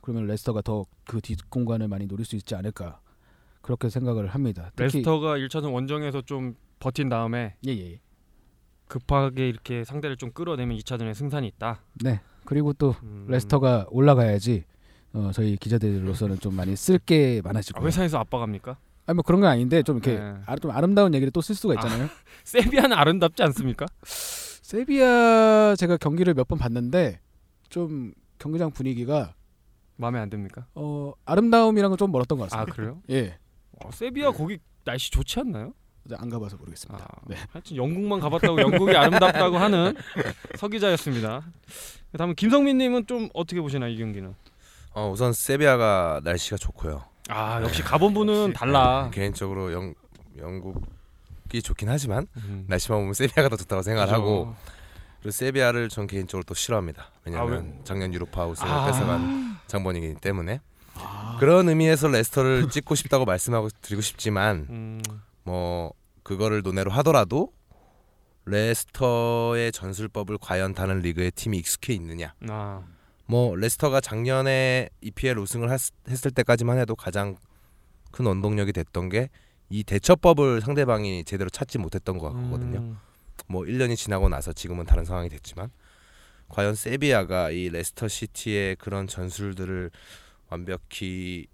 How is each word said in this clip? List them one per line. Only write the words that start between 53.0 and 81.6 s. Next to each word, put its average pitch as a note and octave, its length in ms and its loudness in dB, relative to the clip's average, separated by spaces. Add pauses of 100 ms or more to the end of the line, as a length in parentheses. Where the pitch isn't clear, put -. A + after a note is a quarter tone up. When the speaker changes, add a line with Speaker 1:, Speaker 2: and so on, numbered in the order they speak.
Speaker 3:
세비야가 C3+ 360 2
더 A2+ 60 -2
좋다고 G2 260 -4
생각을 G#2 260 2
Speaker 2:
그죠. G#2 140 4
Speaker 3:
하고, G2+ 340 0 (680)
그리고 G#2 100 -8
세비야를 B2 580 0
전 G2+ 160 -4
개인적으로 F#2+ 380 -6
또 - 100 -10
싫어합니다. F#2+ 540 -4 (160)
왜냐면 A#2 300 -4
Speaker 2:
아, - 40 -2
왜? D#2 260 -10
Speaker 3:
작년 F#2+ 300 -4
유로파 F2 320 -4
우승을 E2+ 260 -4
Speaker 2:
아. C#3+ 140 0
Speaker 3:
뺏어간 B3+ 800 0
장본이기 F2 560 -4
때문에. G2 400 -4 (360)
Speaker 1:
아. G#2+ 420 -12
Speaker 3:
그런 F3 280 6
의미에서 D#3+ 420 4
레스터를 C3 600 2
<laughs> - 0 -
찍고 - 240 -2
싶다고 C3+ 320 2
말씀하고 G#2+ 440 0 (120)
드리고 G#2 200 -4
싶지만 G2+ 680 0
Speaker 2:
음. A2 320 -10 (420)
Speaker 3:
뭐, F2 480 -4 (320)
그거를 G#2 400 -2
논외로 F#2+ 280 -2
하더라도 C#3 600 2 (920)
레스터의 A#2 1300 0
전술법을 G2+ 680 -8
과연 F#2+ 340 -2
다른 F#2+ 260 -2
리그의 F2 320 -2
팀이 G#2+ 260 -4
익숙해 - 360 -4
있느냐. E2 400 -8 (160)
Speaker 2:
아. G2+ 340 -10 (420)
Speaker 3:
뭐, A#2 300 2
레스터가 C3 460 0
작년에 C3 880 0 (120)
이피엘 A#2+ 380 -2
우승을 A#2 320 -4
했-, C3 200 -4 (160)
했을 B2+ 240 -2
때까지만 A#2+ 480 2
해도 A2+ 160 -2
가장 G2+ 400 -4 (760)
큰 B2+ 140 -4
원동력이 G2+ 480 0
됐던 F2 360 -4
게 A#2 200 -2 (380)
이 G#2 160 -4
대처법을 C#3+ 800 4
상대방이 G#2+ 640 0
제대로 F#2+ 260 -4
찾지 - 300 -6